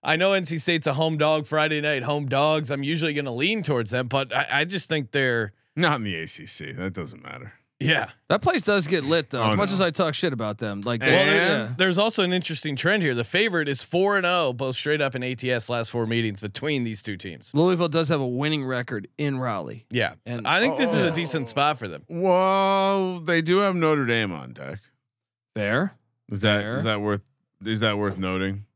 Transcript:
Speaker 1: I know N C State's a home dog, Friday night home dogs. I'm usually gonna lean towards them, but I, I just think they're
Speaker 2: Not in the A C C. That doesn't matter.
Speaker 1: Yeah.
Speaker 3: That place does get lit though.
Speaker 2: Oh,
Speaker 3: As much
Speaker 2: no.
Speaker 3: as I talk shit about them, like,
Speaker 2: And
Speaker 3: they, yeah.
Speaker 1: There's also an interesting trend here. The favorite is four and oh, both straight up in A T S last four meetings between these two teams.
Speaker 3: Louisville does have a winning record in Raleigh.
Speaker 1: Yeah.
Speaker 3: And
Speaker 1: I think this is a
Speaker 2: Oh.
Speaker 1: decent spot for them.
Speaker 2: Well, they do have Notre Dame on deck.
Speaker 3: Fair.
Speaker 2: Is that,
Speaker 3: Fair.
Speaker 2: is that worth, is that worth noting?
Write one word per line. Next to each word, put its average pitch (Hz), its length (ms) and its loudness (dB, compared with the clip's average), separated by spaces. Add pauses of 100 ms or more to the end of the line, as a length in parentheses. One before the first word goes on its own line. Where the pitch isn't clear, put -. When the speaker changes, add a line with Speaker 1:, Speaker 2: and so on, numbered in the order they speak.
Speaker 1:
I 160 140 2
know 190 160 4
N 190 120 0
C 160 140 -4
State's 165 260 0
a 147 80 2
home 160 240 0
dog, 151 300 2
Friday 156 340 0
night 147 220 0
home 147 240 -2
dogs. 147 420 2
I'm 139 140 -4
usually 156 320 -2
gonna 139 180 -4
lean 180 300 0
towards 123 260 0
them, 123 180 -2
but 135 280 -2
I, 139 160 0
I 147 140 2
just 180 220 -6
think 151 220 -4
they're 120 420 0 (240)
Speaker 2:
Not 156 200 2
in 117 80 -6
the 98 120 -4
A 80 120 -6
C - 180 -12
C. 71 280 -10
That 92 200 -6
doesn't 65 300 -10
matter. 67 300 -16 (260)
Speaker 1:
Yeah. 139 320 0 (180)
Speaker 3:
That 190 120 2
place 302 200 2
does 196 260 2
get 160 160 0
lit 151 280 0
though. 123 120 -2
Speaker 2:
Oh, 107 80 4
Speaker 3:
As 104 60 2
much 190 120 2
Speaker 2:
no. 196 40 -2
Speaker 3:
as 190 80 2
I 175 80 4
talk 156 240 0
shit 170 180 0
about 110 260 -4
them, 101 240 -6
like, 117 220 -2
Speaker 2:
And 131 80 4
Speaker 3:
they, 151 240 6
yeah. 127 420 2
Speaker 1:
There's 180 200 4
also 214 260 2
an 180 80 2
interesting 156 460 -2
trend 190 260 2
here. 139 100 2
The 120 120 0
favorite 175 420 0
is 139 160 -2
four 196 320 2
and 185 100 2
oh, 175 280 2
both 131 240 -4
straight 151 240 0
up 135 140 -2
in 127 80 -4
A 127 120 -4
T 123 160 -2
S 120 180 -2
last 120 220 -2
four 117 160 -2
meetings 113 320 -2
between 123 460 -2
these 110 180 -6
two 101 140 -8
teams. 85 360 -12
Speaker 3:
Louisville 170 360 2
does 160 180 0
have 147 140 2
a 131 60 -2
winning 143 360 -2
record 120 540 -4
in 143 200 -2
Raleigh. 104 520 -6
Speaker 1:
Yeah. 113 240 -2 (120)
Speaker 3:
And 117 220 -4
Speaker 1:
I 170 140 4
think 262 160 2
this 269 160 2
is - 80 4
a 170 100 2
Speaker 2:
Oh. 156 40 -2
Speaker 1:
decent 156 340 -2
spot 143 280 2
for 104 120 -8
them. 76 180 -10
Speaker 2:
Well, 190 1120 2
they 165 220 2
do 175 160 4
have 196 180 2
Notre 156 300 2
Dame 113 260 2
on 65 220 -10
deck. 69 260 -12 (760)
Speaker 3:
Fair. 113 380 -2 (380)
Speaker 2:
Is 101 100 -4
that, 104 200 4
Speaker 3:
Fair. 113 160 -4
Speaker 2:
is - 60 -2
that 107 180 0
worth, 104 200 0 (440)
is 107 160 0
that 107 160 2
worth 98 200 -2
noting? 95 480 -4 (100)